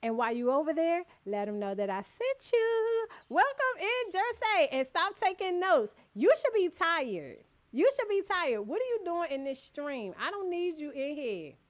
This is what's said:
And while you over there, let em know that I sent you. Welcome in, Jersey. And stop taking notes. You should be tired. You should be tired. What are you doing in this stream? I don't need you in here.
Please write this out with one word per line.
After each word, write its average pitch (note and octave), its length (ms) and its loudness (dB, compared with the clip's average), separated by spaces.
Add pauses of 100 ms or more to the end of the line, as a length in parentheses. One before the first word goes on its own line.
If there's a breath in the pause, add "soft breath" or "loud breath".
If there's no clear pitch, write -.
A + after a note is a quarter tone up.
And A3+ 140 0
while A#3 180 0
you A#3+ 160 0
over D4 220 2
there, E4 300 2 (240 soft breath)
let G#3 220 -2
em G#3 100 -4
know G3 160 -4
that G3 160 -2
I G3 120 -4
sent - 500 -4
you. A4+ 540 2 (220 loud breath)
Welcome C5 520 2
in, G#4 320 -2
Jersey. G#4 600 2
And C4 140 0
stop F#4 340 -2
taking F#4 400 0
notes. E4+ 320 4 (220 soft breath)
You D4+ 260 4
should B4 140 0
be F#4+ 140 4
tired. C4 720 -2 (340)
You E4+ 240 4
should A4 120 -2
be G4 140 2
tired. D4+ 400 0
What C4 180 -4
are B4+ 40 0
you A#4+ 200 -2
doing E4+ 260 -2
in C4+ 140 -4
this C4+ 180 -6
stream? C4+ 560 -8
I B3+ 120 -4
don't G4 200 -6
need F4 280 -2
you D4 120 -8
in C#4 260 -6
here. G3 360 -6 (180)